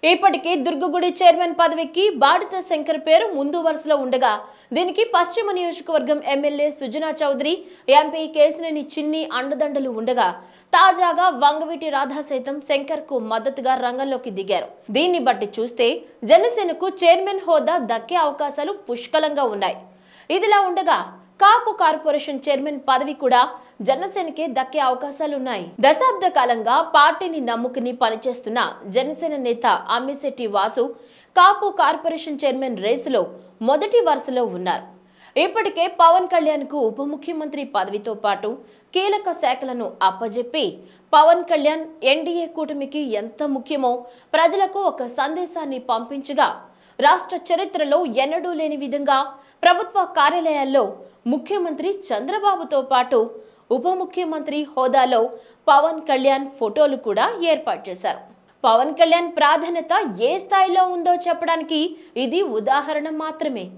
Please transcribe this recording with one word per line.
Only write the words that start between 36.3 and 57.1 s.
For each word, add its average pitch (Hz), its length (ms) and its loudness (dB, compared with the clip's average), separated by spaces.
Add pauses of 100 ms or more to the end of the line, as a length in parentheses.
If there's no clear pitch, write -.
కళ్యాణ్కు 302 440 0 (120)
ఉప 214 120 -8 (120)
ముఖ్యమంత్రి 302 520 -8 (100)
పదవితో 208 380 -4 (120)
పాటు 202 260 -2 (440)
కీలక 392 460 -2
శాఖలను 254 460 -4 (220)
అప్పజెప్పి, 226 560 -4 (500)
పవన్ 330 340 6
కళ్యాణ్ 311 360 0 (260)
ఎన్డీఏ 330 340 -2 (120)
కూటమికి 294 440 -6 (200)
ఎంత 226 220 -8 (120)
ముఖ్యమో 262 360 -2 (440)
ప్రజలకు 381 460 2 (100)
ఒక 247 160 -8 (120)
సందేశాన్ని 311 600 -4 (100)
పంపించగా, 269 560 -2 (600)
రాష్ట్ర 359 300 2 (120)
చరిత్రలో 330 500 0 (240)
ఎన్నడూ 339 380 -4
లేని 302 240 -4
విధంగా 277 340 0 (440)
ప్రభుత్వ 349 360 2 (180)
కార్యాలయాల్లో 285 680 2 (460)
ముఖ్యమంత్రి 339 580 -4 (180)
చంద్రబాబుతో 330 720 -2 (100)
పాటు 247 300 2 (560)
ఉప 247 100 -2 (160)
ముఖ్యమంత్రి 311 560 -6 (140)
హోదాలో 254 500 2 (480)
పవన్ 302 400 6
కళ్యాణ్ 269 360 2 (120)
ఫోటోలు 269 400 2 (100)
కూడా 277 180 2 (260)